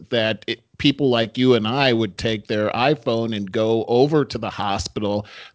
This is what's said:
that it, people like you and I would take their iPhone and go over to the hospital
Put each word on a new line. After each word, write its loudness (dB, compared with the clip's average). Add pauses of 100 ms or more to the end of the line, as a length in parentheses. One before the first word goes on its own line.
that -2
it, -6 (140)
people 2
like 0
you 6
and 2
I 2
would -2
take -4
their 0
iPhone -2
and -8
go 0
over 4
to -8
the -8
hospital -4 (280)